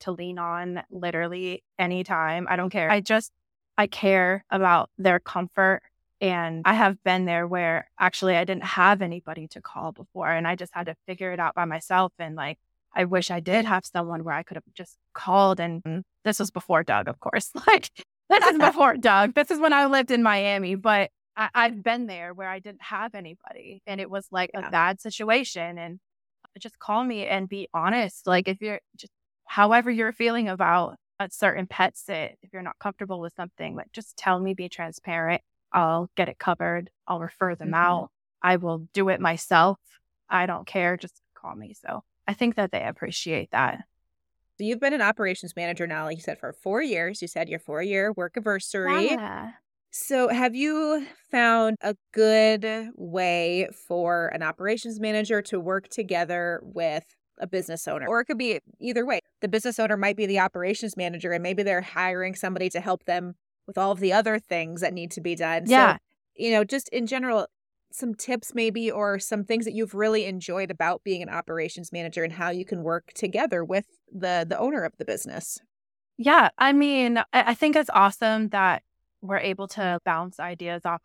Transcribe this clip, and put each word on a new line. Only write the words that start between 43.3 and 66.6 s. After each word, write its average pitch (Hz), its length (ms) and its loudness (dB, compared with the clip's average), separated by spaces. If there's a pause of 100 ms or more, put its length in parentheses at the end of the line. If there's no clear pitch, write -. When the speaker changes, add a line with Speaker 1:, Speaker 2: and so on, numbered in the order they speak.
Speaker 1:
that. 127 300 0 (800)
Speaker 2:
So 208 60 -6
you've 226 160 -2
been 277 120 0
an 269 100 0
operations 196 540 -2
manager 170 320 -4
now, 156 160 -6
like 156 120 -6
you 165 60 -16
said, - 160 -8
for 127 140 -12
four 202 280 -4
years. 196 400 -4
You 175 80 -8
said 170 200 -6
your 160 100 -8
four-year 196 540 -2
work 175 240 -6
anniversary. 196 680 -2
Speaker 1:
Yeah. 220 460 -4 (380)
Speaker 2:
So 254 380 0
have 240 260 2
you 302 520 0 (240)
found 226 500 4
a 208 160 -4 (160)
good 220 840 4
way 175 720 0 (180)
for 175 420 0
an 165 140 -6
operations 214 580 -4
manager 214 420 0
to 202 180 -6
work 185 280 -4
together 175 760 -2
with 165 420 -4 (340)
a - 80 -8
business 175 420 -6
owner? 139 200 -4
Or 233 120 2
it 254 60 -4
could 262 120 -4
be 226 220 -2 (200)
either 240 260 -2
way. 233 140 0 (200)
The 208 80 -2
business 220 320 -2
owner 214 160 2
might 202 200 0
be 208 100 -2
the 196 140 2
operations 190 560 -2
manager, 175 360 -4
and 170 100 -2
maybe 185 200 -2
they're 190 180 0
hiring 185 540 -4
somebody 185 360 -4
to 175 100 -6
help 185 240 -4
them 180 300 -4 (320)
with - 120 -8
all 196 140 2
of 185 80 -2
the 190 120 2
other 214 260 2
things 170 440 -6
that 180 100 0
need 175 200 -8
to - 80 -10
be 170 160 -4
done. 165 300 -2
Speaker 1:
Yeah. 240 280 8
Speaker 2:
So, - 40 -6 (380)
you 226 140 -2
know, 214 140 4